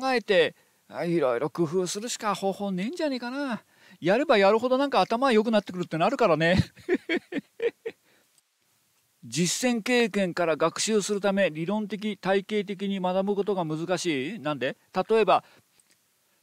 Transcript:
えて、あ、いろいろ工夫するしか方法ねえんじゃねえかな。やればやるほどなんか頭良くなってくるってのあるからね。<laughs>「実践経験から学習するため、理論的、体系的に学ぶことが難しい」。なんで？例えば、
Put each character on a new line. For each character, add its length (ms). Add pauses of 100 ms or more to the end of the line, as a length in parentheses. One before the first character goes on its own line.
(120)
え 80
て、 340 (340)
あ、 160
い 140
ろ 180
い 40
ろ 80
工 160
夫 220
す 140
る 80
し 100
か 160
方 180
法 180
ね 140
え 40
ん 40
じ 100
ゃ 60
ね 80
え 20
か 120
な。 320 (380)
や 180
れ 80
ば 100
や 160
る 60
ほ 100
ど 80
な 100
ん 40
か 100
頭 320
良 100
く 80
な 100
っ 20
て 100
く 60
る 60
っ 20
て 100
の 80
あ 60
る 80
か 100
ら 80
ね。 220
<laughs> 140 (2500)
「実 460
践 120
経 280
験 240
か 100
ら 120
学 240
習 200
す 140
る 80
た 100
め、 180
理 140
論 240
的、 300
体 260
系 200
的 240
に 120
学 240
ぶ 100
こ 100
と 100
が 100
難 320
し 400
い」。 40
な 140
ん 40
で？ 180 (320)
例 120
え 40
ば、 200 (1000)